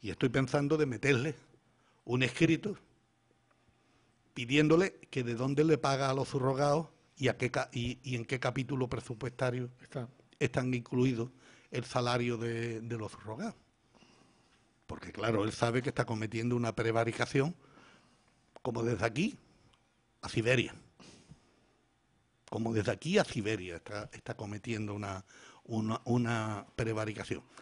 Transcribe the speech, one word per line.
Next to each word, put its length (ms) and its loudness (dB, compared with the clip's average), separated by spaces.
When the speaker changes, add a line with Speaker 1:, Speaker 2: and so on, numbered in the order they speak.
Speaker 1:
Y 100 -6
estoy 180 0
pensando 480 2
de 100 2
meterle 480 2
un 180 0
escrito 540 2
pidiéndole 640 6
que 140 -2
de 100 -2
dónde 300 2
le 140 6
paga 320 2
a 40 0
los 140 -2
subrogados 600 2
y, 120 2
a 80 2
qué 140 0
ca-, 220 -2
y, 320 -4
y 100 -4
en 100 -4
qué 140 -2
capítulo 500 -2
presupuestario 840 -4
Speaker 2:
Está. 260 -10
Speaker 1:
están 360 0
incluidos 560 0
el 140 -4
salario 520 0
de, 440 -4
de 180 -8
los 120 -8
subrogados. 460 -10
Porque, 260 -12
claro, 320 2
él 80 -2
sabe 280 0
que 80 -2
está 160 0
cometiendo 500 -2
una 200 0
prevaricación 840 0
como 220 -4
desde 240 2
aquí 320 -2
a 80 -10
Siberia. 460 2
Como 240 -2
desde 180 2
aquí 240 -2
a 80 6
Siberia 520 -4
está, 360 -10
está 240 -10
cometiendo 580 -6
una, 300 -8
una, 400 -2
una 600 0
prevaricación. 640 -4